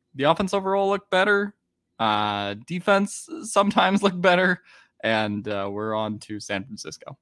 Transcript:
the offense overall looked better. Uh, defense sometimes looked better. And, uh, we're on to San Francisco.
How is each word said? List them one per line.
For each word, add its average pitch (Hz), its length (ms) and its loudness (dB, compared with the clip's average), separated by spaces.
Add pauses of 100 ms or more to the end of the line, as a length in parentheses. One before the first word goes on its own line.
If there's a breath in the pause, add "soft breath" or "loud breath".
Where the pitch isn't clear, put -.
(160)
the 135 100 -2
offense 165 280 2
overall 196 360 0
looked 196 200 -4
better. 202 440 2 (460)
Uh, 104 560 0 (100)
defense 196 640 0 (140)
sometimes 202 600 2
looked 180 180 0
better. 180 400 4 (420 soft breath)
And, 107 440 0
uh, 101 240 -4
we're 107 220 -4
on 107 260 -4
to 107 200 -12
San 101 240 -6
Francisco. - 580 -16